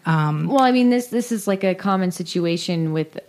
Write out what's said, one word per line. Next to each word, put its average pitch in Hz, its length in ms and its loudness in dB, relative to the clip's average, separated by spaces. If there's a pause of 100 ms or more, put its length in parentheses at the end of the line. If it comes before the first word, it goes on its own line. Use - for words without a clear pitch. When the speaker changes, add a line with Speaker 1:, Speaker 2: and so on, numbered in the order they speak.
Speaker 1:
Um, 156 420 0
Speaker 2:
Well, 269 140 2
I 254 100 4
mean, 247 200 4
this, 247 160 0
this 233 240 -2
is, 220 160 -4
like, 196 160 -2
a 185 120 0
common 190 360 -2
situation 170 800 -2
with, 156 240 -4 (120)